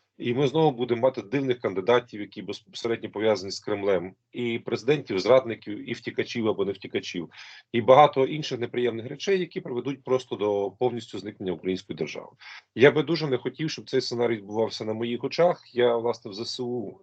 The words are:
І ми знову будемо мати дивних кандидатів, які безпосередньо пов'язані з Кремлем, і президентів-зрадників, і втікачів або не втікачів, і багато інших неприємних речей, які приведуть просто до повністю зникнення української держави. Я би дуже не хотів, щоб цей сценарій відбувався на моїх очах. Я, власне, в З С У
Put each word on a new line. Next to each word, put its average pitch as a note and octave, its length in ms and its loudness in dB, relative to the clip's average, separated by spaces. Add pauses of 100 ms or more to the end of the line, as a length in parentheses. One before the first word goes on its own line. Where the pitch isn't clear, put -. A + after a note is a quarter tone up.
(180)
І B2 160 -2
ми C3+ 140 2
знову D#3 240 4
будемо A#2+ 300 -2
мати B2+ 200 2
дивних B2+ 380 -2
кандидатів, G#2 640 0
які G2 200 -12
безпосередньо G#2 680 -6
пов'язані G2+ 420 0
з - 80 -8
Кремлем, G2 560 -2 (160)
і A#2+ 280 -4
президентів-зрадників, A2+ 1300 0
і A#2 40 -4
втікачів A2+ 540 -4
або G2 180 0
не G2 60 -2
втікачів, F#2 580 -8 (420)
і A#2 100 0
багато C3+ 440 8
інших C#3+ 340 -4
неприємних A#2 480 -2
речей, F#3 320 -2
які F3+ 220 -6
приведуть C3 420 -6
просто B2+ 320 -2
до G2+ 360 0
повністю A#2 480 -4
зникнення G2 320 -6
української F2+ 460 -4
держави. D#2+ 320 -8 (460)
Я B2+ 160 10
би D3+ 120 2
дуже D#3 240 -2
не B2+ 100 0
хотів, C3+ 320 -6
щоб A2+ 200 -12
цей C3 120 0
сценарій A#2 360 0
відбувався G#2 480 -4
на A2 80 -4
моїх A#2 300 -6
очах. E3 520 0
Я, A#2+ 220 4
власне, A#2 340 -4
в - 20 -12
З F#2+ 60 -10
С A#2+ 200 -8
У A#2+ 440 -6